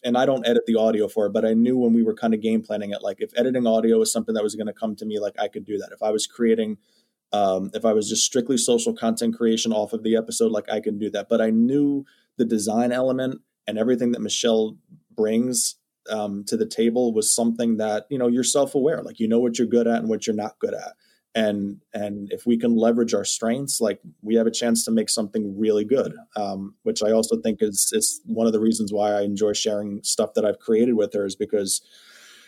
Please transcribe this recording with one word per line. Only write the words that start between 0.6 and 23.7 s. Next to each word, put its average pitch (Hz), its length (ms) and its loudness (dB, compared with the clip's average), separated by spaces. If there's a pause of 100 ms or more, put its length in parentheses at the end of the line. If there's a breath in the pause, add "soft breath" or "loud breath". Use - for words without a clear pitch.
the 113 100 2
audio 110 320 2
for 107 180 -2
it, 101 60 -2
but 110 120 0
I 113 100 2
knew 123 240 4
when 117 160 4
we 117 80 4
were 110 120 0
kinda 113 220 0
game 110 260 0
planning 104 280 -6
it, 101 120 -6
like, 101 180 -4
if - 180 -6
editing 123 280 0
audio 113 320 4
was 110 140 2
something 113 220 -2
that 107 80 0
was 104 140 -2
gonna 107 180 -6
come 110 220 -6
to 107 100 -10
me, 107 120 -4
like, 101 200 -4
I 104 100 -2
could 101 160 -12
do 104 140 -6
that. 98 140 -8
If - 100 -10
I 107 80 0
was 107 160 0
creating, 110 500 0 (560)
um, 95 420 0
if 110 100 -6
I 113 100 4
was 107 140 0
just 110 160 0
strictly 127 340 0
social 117 340 2
content 113 440 -2
creation 113 360 0
off 107 200 -2
of 110 100 -6
the 110 140 2
episode, 110 360 0
like, 104 160 -4
I 107 120 -2
can 107 180 -6
do 104 120 -4
that. 101 200 -6
But 113 100 4
I 113 100 2
knew 139 540 2 (320 soft breath)
the 120 80 2
design 113 480 0
element 131 480 -2 (260)
and 107 120 -4
everything 120 340 2
that 117 80 -4
Michelle 110 560 0 (380)
brings, 113 640 0 (340)
um, 104 340 -6
to 117 120 -4
the 107 100 0
table 117 480 0
was 107 200 0
something 117 420 0
that, 107 340 -4
you 139 80 -4
know, 123 80 2
you're 120 180 2
self-aware, 139 580 0
like, - 180 -14
you 113 80 0
know 113 100 4
what 120 200 2
you're 117 100 2
good 117 180 2
at 117 140 2
and 113 80 -4
what 107 180 -2
you're 107 100 -2
not 104 220 -8
good 101 160 -4
at. - 180 -12 (400)
And, 104 480 -2 (140)
and 104 380 -8
if - 120 -10
we 120 140 4
can 117 160 2
leverage 113 400 2
our 98 100 0
strengths, 127 560 -4